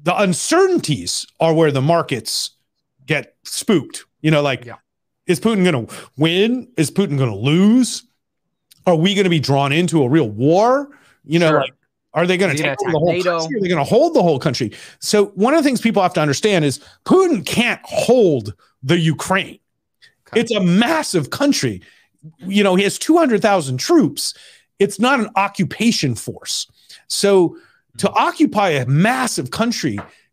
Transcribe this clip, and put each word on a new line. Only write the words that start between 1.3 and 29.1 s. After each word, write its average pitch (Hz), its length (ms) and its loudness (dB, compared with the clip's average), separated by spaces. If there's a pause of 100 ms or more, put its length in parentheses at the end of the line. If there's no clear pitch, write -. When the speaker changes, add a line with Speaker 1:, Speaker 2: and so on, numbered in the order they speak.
Speaker 1:
are 160 140 2
where 156 180 4
the 131 100 0
markets 147 720 -2 (540)
get 143 380 -4
spooked. - 600 -4 (180)
You 151 100 2
know, 151 100 4
like, 131 240 -4
Speaker 2:
Yeah. 113 100 -18 (500)
Speaker 1:
is 180 140 0
Putin 220 240 0
gonna 139 240 0 (300)
win? 196 580 0
Is 156 160 -2
Putin 151 260 -2
gonna 123 180 -2
lose? 185 680 2 (840)
Are 180 120 4
we 190 180 0
gonna 190 140 2
be 170 100 2
drawn 139 320 0
into 160 320 0
a 123 60 0
real 139 200 2
war? 202 600 0 (340)
You 160 160 0
know, 170 100 4
Speaker 2:
Sure. 151 120 2
Speaker 1:
like, 135 120 -8 (400)
are 170 140 0
they 180 100 0
gonna 180 160 0
Speaker 2:
Is 147 60 -4
he 156 80 -2
Speaker 1:
take 139 120 -4
Speaker 2:
gonna 165 180 -2
Speaker 1:
over 151 80 -2
the 175 140 0
Speaker 2:
attack 180 60 -2
Speaker 1:
whole 175 120 0
Speaker 2:
nato? - 20 -2
Speaker 1:
country? 165 180 -6
Are 208 40 -4
they 185 80 -2
gonna 160 160 0
hold 294 280 2
the 254 100 4
whole 156 160 2
country? 123 320 -2 (280)
So 208 260 2 (100)
one 220 180 2
of 320 100 2
the 269 40 4
things 262 120 0
people 214 240 0
have 175 120 0
to 165 60 0
understand 151 440 2
is 135 160 -4 (240)
Putin 349 400 2
can't 233 400 -2
hold 160 680 0 (300)
the 160 160 2
Ukraine. 160 600 -2 (680)
Speaker 2:
Okay. 226 140 0
Speaker 1:
It's 233 100 -2
a 214 80 -2
massive 190 720 0
country. 135 520 -2 (580)
You 196 240 0
know, 190 120 2
he 196 80 2
has 196 160 -2
two 320 180 2
hundred 262 240 2
thousand 165 360 0
troops. - 560 0 (460)
It's 196 200 0
not 254 200 2
an 208 160 -4
occupation 196 800 -2
force. - 520 -10 (400)
So 190 500 2 (420)
to - 80 0
Speaker 2:
Mm-hmm. - 100 -2
Speaker 1:
occupy 247 540 0
a 135 160 -2
massive 185 640 -2